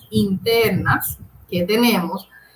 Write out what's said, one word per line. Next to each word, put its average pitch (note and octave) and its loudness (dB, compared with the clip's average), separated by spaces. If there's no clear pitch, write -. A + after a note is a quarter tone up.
internas G#3 0
que F3+ -2
tenemos, G3 0